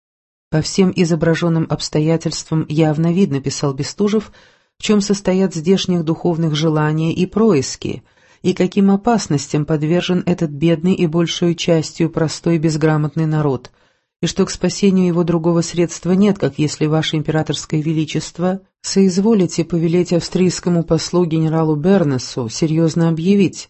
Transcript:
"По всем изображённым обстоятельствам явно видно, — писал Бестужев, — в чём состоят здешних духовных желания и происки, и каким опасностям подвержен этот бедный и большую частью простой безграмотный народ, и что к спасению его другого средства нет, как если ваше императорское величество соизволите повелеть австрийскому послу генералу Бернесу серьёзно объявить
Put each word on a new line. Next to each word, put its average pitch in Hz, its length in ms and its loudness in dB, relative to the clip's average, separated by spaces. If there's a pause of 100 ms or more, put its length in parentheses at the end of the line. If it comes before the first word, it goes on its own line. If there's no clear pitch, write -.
(500)
"По 160 120 2
всем 185 320 2
изображённым 165 720 0
обстоятельствам 156 1000 -2
явно 156 440 0
видно, — 165 300 2
писал 139 320 -4
Бестужев, — 202 560 -2 (480)
в - 40 -16
чём 208 200 2
состоят 190 520 0
здешних 175 500 0
духовных 160 520 -2
желания 156 560 0
и 180 140 0
происки, - 760 0 (400)
и 185 120 2
каким 190 360 2
опасностям 196 760 0
подвержен 175 580 0
этот 170 260 -2
бедный 160 440 0
и 175 120 0
большую 170 480 0
частью 165 540 -2
простой 160 480 -2
безграмотный 156 720 0
народ, 147 440 -2 (520)
и 170 40 -2
что 185 200 0
к - 40 -12
спасению 185 560 0
его 175 160 0
другого 170 380 0
средства 170 520 -2
нет, 196 260 4
как 139 200 -4
если 151 280 -2
ваше 156 300 0
императорское 156 680 -2
величество 165 800 -4 (180)
соизволите 190 840 2
повелеть 175 480 0
австрийскому 175 680 0
послу 170 440 0
генералу 160 500 0
Бернесу 143 720 0
серьёзно 165 640 0
объявить 170 600 0